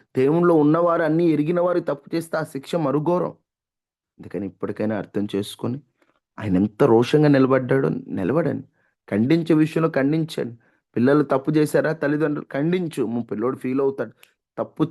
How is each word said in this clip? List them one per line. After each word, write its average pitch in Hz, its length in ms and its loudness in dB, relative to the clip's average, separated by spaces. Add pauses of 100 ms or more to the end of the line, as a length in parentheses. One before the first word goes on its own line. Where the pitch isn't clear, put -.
(160)
దేవునిలో 165 380 4
ఉన్నవారు, 165 480 2
అన్నీ 160 240 0
ఎరిగిన 156 340 0
వారు 175 200 0
తప్పు 147 340 -6
చేస్తే 165 240 -6
ఆ 156 40 -4
శిక్ష 139 320 -8
మరుఘోరం. 156 600 -2 (840)
అందుకని 101 280 -8
ఇప్పటికైనా 104 500 -6
అర్థం 101 400 -6
చేసుకొని, 110 440 -6 (580)
ఆయన 95 180 -2
ఎంత 104 260 0
రోషంగా 131 460 4
నిలబడ్డాడో 135 600 2
నిలబడండి, 110 800 -4 (420)
ఖండించే 156 440 2
విషయంలో 156 360 2
ఖండించండి. 143 680 -2 (400)
పిల్లలు 139 260 4
తప్పు 139 280 -2
చేశారా, 151 420 2
తల్లిదండ్రులు 147 600 -2
ఖండించు, 160 520 -2
ము-, 117 200 -4
పిల్లోడు 117 320 -6
ఫీల్ 131 240 -4
అవుతాడు. 135 320 -4 (460)
తప్పు 151 320 -4